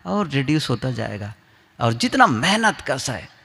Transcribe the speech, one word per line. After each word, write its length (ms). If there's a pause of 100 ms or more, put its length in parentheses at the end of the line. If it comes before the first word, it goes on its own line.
और 220
रिड्यूस 420
होता 200
जाएगा। 440 (460)
और 120
जितना 340
मेहनत 540
कस 300
है, 180 (160)